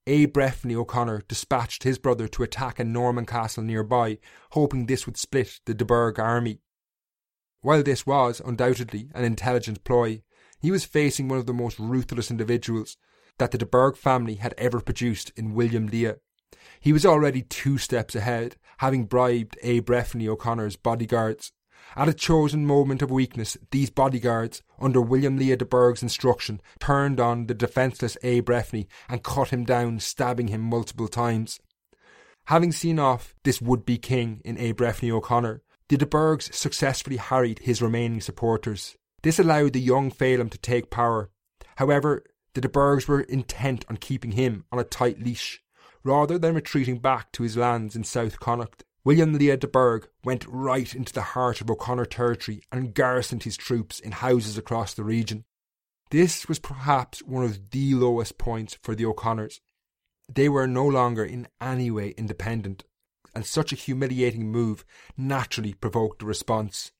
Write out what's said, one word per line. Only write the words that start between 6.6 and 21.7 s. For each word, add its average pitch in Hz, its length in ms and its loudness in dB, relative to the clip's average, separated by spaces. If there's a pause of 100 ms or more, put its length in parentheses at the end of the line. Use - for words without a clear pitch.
While 147 200 4
this 135 240 0
was 131 400 2
undoubtedly 120 720 -2
an 123 80 -4
intelligent 117 600 -2
ploy, 117 380 0 (380)
he 151 100 0
was 190 160 2
facing 143 440 0
one 131 100 0
of 117 80 -4
the 123 60 -2
most 120 260 -4
ruthless 117 500 -2
individuals 113 640 -2 (440)
that 123 100 2
the - 80 -4
de 110 80 -4
Burgh 127 320 4
family 123 380 0
had 113 200 -6
ever 120 240 0
produced - 560 -4
in 110 200 -6
William 113 320 2
Lea. 113 260 0 (640)
He 147 140 6
was 156 140 6
already 147 340 6
two - 380 -2
steps 117 340 -4
ahead, 117 420 -4 (220)
having 131 280 0
bribed 123 580 2
A 120 180 2
Breffni 117 460 0
O'Connor's 110 480 -4
bodyguards. 113 760 -2 (440)